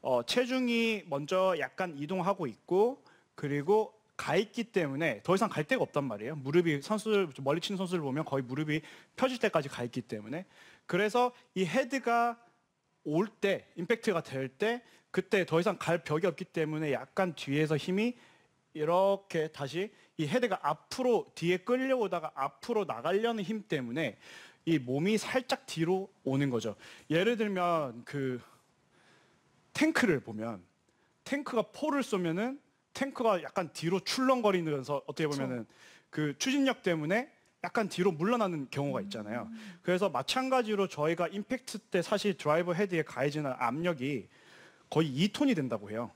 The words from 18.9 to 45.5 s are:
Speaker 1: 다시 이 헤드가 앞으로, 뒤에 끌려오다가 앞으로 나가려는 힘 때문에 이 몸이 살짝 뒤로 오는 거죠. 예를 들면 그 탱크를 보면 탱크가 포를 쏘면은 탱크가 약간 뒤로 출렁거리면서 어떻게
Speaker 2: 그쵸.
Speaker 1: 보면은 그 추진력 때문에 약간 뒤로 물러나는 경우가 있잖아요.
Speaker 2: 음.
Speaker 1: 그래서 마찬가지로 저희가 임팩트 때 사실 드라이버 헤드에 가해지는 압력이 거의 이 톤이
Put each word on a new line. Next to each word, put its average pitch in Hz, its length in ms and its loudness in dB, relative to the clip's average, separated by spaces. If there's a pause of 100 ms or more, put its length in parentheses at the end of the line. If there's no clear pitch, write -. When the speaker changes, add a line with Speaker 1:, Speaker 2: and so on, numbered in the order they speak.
Speaker 1:
다시 160 420 -6 (260)
이 151 100 0
헤드가 214 340 0
앞으로, 208 760 0
뒤에 180 220 0
끌려오다가 226 800 0
앞으로 185 500 -2
나가려는 190 580 0
힘 202 240 -4
때문에 131 500 -2 (480)
이 165 140 4
몸이 143 380 0
살짝 - 480 -2
뒤로 185 440 -2 (140)
오는 135 260 2
거죠. 110 260 -2 (340)
예를 196 280 2
들면 175 680 -2
그 131 360 -4 (1300)
탱크를 254 480 4
보면 107 420 -8 (600)
탱크가 269 380 -2 (100)
포를 285 300 0
쏘면은 190 560 -2 (340)
탱크가 226 500 0
약간 170 300 -4
뒤로 170 260 0
출렁거리면서 180 1080 2
어떻게 156 200 -2
Speaker 2:
그쵸. 139 140 -2
Speaker 1:
보면은 127 240 -4 (440)
그 151 280 -2
추진력 269 460 2
때문에 175 480 0 (320)
약간 202 260 -2
뒤로 180 220 2
물러나는 175 580 0
경우가 139 320 -2
있잖아요. 104 500 -8
Speaker 2:
음. - 300 -16
Speaker 1:
그래서 180 280 2
마찬가지로 214 800 0
저희가 160 420 0
임팩트 208 500 -6
때 - 220 0
사실 202 360 0
드라이버 170 360 2
헤드에 175 300 0
가해지는 143 540 -2
압력이 131 680 -2 (640)
거의 160 180 2
이 147 220 2
톤이 269 260 2